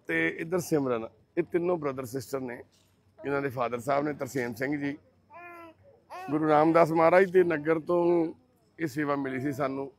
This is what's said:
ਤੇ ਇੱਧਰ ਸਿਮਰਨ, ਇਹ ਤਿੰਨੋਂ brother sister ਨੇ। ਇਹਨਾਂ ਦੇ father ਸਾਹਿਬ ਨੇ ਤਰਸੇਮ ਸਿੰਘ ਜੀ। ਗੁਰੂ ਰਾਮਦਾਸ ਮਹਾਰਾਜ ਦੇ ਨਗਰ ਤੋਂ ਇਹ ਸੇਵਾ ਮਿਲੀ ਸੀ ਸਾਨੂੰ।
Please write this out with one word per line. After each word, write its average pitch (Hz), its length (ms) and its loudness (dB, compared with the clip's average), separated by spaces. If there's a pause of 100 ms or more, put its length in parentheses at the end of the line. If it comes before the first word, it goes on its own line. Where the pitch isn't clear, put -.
ਤੇ 165 200 0
ਇੱਧਰ 170 320 -4
ਸਿਮਰਨ, 127 480 0 (300)
ਇਹ 170 60 2
ਤਿੰਨੋਂ 175 340 0
brother 135 280 -4
sister 135 340 -6
ਨੇ। 131 240 -10 (600)
ਇਹਨਾਂ 139 160 -2
ਦੇ 139 80 -2
father 120 300 -2
ਸਾਹਿਬ 143 260 0
ਨੇ 147 80 -2
ਤਰਸੇਮ 127 400 -4
ਸਿੰਘ 135 240 -4
ਜੀ। 143 200 -4 (1300)
ਗੁਰੂ 156 180 0
ਰਾਮਦਾਸ 160 420 6
ਮਹਾਰਾਜ 170 400 6
ਦੇ 185 120 6
ਨਗਰ 160 360 0
ਤੋਂ 170 540 2 (460)
ਇਹ 160 80 -4
ਸੇਵਾ 143 280 -2
ਮਿਲੀ 135 240 -4
ਸੀ 143 120 -2
ਸਾਨੂੰ। 135 480 -4